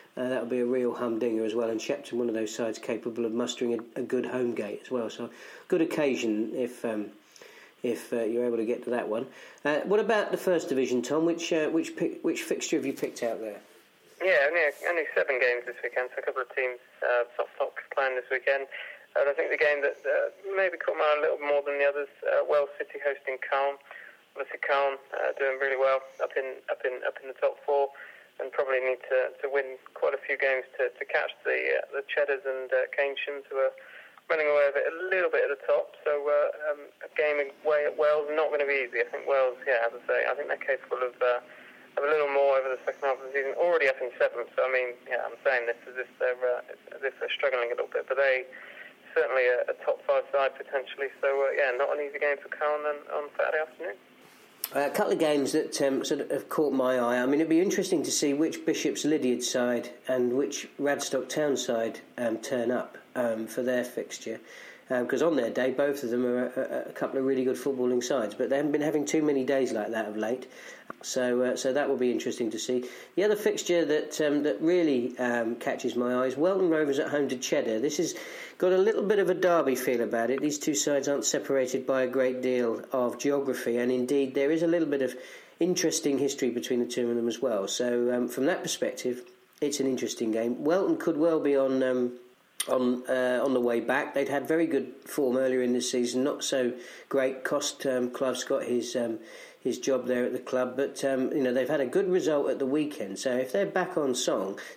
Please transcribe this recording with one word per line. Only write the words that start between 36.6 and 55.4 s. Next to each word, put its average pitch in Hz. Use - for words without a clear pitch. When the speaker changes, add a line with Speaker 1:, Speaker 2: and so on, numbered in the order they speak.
Speaker 2:
um, 147
a 160
game 147
away 147
at -
Wells, 151
not 151
gonna 143
be 139
easy. 117
I 120
think -
Wells, 131
yeah, 117
as 123
I 123
say, 123
I 123
think 143
they're 135
capable 127
of, 123
uh, 123
of 143
a 143
little 147
more 139
over 131
the 131
second 139
half 131
of 135
the 131
season. 135
Already 165
up 131
in 123
seventh, 120
so 127
I -
mean, 127
yeah, 120
I'm 117
saying 127
this 117
as 127
if 127
they're, 127
uh, 123
as -
if 131
they're -
struggling 123
a -
little 120
bit, 123
but 135
they 131
certainly 131
a, 123
a -
top -
five 135
side 135
potentially. 135
So, 139
uh, -
yeah, 139
not 143
an 147
easy 143
game 147
for -
Calne 147
on, 147
on 147
Saturday 156
afternoon. -
Speaker 1:
Uh, 135
a 143
couple -
of 175
games 147